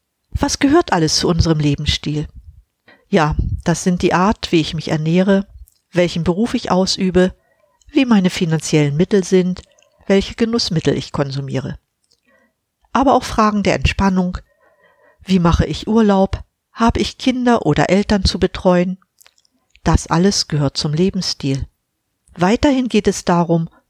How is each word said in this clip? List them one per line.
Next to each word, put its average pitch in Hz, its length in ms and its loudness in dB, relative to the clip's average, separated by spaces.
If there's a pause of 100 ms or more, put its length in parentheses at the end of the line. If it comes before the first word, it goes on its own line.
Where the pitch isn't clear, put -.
(300)
Was - 280 -2
gehört 294 340 2
alles 160 240 0
zu 180 120 -2
unserem 165 300 2
Lebensstil? 147 680 -2 (800)
Ja, 156 280 0 (280)
das 170 180 -2
sind 180 200 -2
die 185 100 0
Art, 185 400 0
wie 175 80 4
ich 151 140 -4
mich 151 140 -8
ernähre, 180 580 0 (440)
welchen 170 320 0
Beruf 180 300 -2
ich - 180 -4
ausübe, 185 640 0 (560)
wie 277 140 2
meine 208 240 4
finanziellen 156 720 0
Mittel 190 260 2
sind, 185 380 0 (440)
welche 196 280 0
Genussmittel 220 640 -2
ich - 140 -10
konsumiere. 135 640 -6 (1120)
Aber 262 220 2
auch 247 100 0
Fragen 214 380 0
der 175 140 0
Entspannung, 185 600 0 (840)
wie 190 160 2
mache 170 280 2
ich - 200 -8
Urlaub, 202 560 2 (300)
habe 233 260 0
ich - 200 -4
Kinder 247 480 0
oder 151 240 2
Eltern 202 340 2
zu - 140 0
betreuen, 180 580 0 (880)
das 160 220 0
alles 180 420 0
gehört 143 300 -2
zum 151 160 -4
Lebensstil. 170 720 -2 (720)
Weiterhin 247 520 2
geht 208 180 0
es 196 200 -2
darum, 170 420 2 (220)